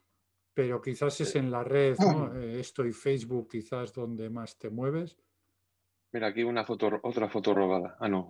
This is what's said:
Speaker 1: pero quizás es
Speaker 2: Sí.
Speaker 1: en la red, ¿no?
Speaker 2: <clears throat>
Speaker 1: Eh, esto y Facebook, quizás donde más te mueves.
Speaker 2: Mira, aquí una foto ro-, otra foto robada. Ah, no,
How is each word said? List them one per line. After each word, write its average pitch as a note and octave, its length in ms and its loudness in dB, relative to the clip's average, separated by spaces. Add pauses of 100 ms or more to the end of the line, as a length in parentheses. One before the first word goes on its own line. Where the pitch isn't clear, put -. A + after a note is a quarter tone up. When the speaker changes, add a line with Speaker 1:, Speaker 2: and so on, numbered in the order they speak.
(520)
Speaker 1:
pero B2 300 0
quizás C#3 400 -2
es B2+ 80 -2
Speaker 2:
Sí. D3+ 80 2
Speaker 1:
en C3 120 0
la A#2+ 140 -2
red, C3+ 340 4
¿no? D#3 340 4
Speaker 2:
<clears throat> B2+ 40 -6
Speaker 1:
Eh, A#2+ 240 -6
esto - 240 -4
y A#2 80 0
Facebook, A#2+ 580 -2
quizás A#2 440 -6
donde A2+ 340 -6
más A2+ 300 -10
te A2+ 100 -8
mueves. C#3 480 -4 (960)
Speaker 2:
Mira, A2 140 0
aquí G#2+ 160 0
una A#2 240 0
foto G#2+ 240 0
ro-, G#2 120 0
otra A2 280 0
foto G#2 240 2
robada. F#2 440 2
Ah, A2+ 100 0
no, F#2 220 0